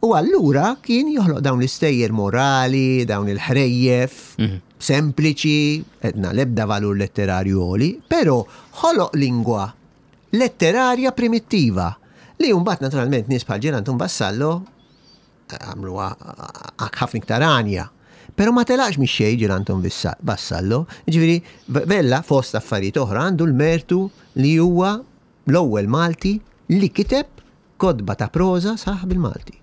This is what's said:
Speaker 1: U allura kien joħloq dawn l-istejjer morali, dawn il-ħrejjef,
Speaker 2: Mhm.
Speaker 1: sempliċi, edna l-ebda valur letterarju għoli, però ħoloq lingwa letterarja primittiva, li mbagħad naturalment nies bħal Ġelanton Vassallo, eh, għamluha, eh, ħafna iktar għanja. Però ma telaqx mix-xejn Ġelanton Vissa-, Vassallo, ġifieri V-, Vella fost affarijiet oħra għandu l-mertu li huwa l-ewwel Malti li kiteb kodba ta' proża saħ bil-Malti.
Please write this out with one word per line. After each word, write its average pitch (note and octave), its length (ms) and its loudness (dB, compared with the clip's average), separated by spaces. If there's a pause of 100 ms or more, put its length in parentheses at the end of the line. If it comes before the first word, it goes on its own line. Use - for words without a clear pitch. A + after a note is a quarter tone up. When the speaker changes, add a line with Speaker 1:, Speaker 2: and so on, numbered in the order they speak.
Speaker 1:
U A3+ 120 4
allura F#3 640 2
kien B3+ 320 0
joħloq F3+ 280 2
dawn C3 200 0
l-istejjer B2+ 500 0
morali, C3 920 2
dawn G#2 240 -2
il-ħrejjef, B2 1080 0
Speaker 2:
Mhm. G2 220 -2 (160)
Speaker 1:
sempliċi, D3+ 1080 0 (160)
edna F#2+ 320 -2
l-ebda A2+ 340 0
valur G#2 300 0
letterarju F#2+ 640 0
għoli, F#2+ 320 0 (180)
però D#3 360 2 (280)
ħoloq E4 420 0
lingwa A#2 600 -2 (580)
letterarja B3 800 2
primittiva, F#3 800 0 (460)
li D4+ 140 2
mbagħad F3+ 340 0
naturalment C3 420 -2
nies B2+ 180 -2
bħal G#2 160 -4
Ġelanton B2+ 360 -2
Vassallo, B2+ 520 -2 (1000)
eh, - 60 -14
għamluha, F#2+ 540 -8
eh, - 760 -12 (120)
ħafna A#2+ 200 -4
iktar A2+ 220 -2
għanja. A2 460 0 (480)
Però G#3+ 160 2
ma A#3+ 120 4
telaqx B3 340 0
mix-xejn A#2+ 420 0
Ġelanton F#2+ 420 -2
Vissa-, F2 400 -4
Vassallo, G#2 640 -2 (220)
ġifieri E3 340 2 (240)
V-, C#3 200 -2
Vella D#3+ 360 2
fost C3+ 320 0
affarijiet G2+ 420 -4
oħra A#2+ 300 -2
għandu E3+ 220 0
l-mertu E3 560 0 (320)
li C#3+ 220 4
huwa F3+ 400 2 (480)
l-ewwel B2+ 420 2
Malti E3+ 480 0 (320)
li G3 220 4
kiteb C4 360 0 (540)
kodba G#2 340 0
ta' G#2 140 -4
proża F#3 480 0
saħ F#3 320 -6
bil-Malti. F3+ 540 -4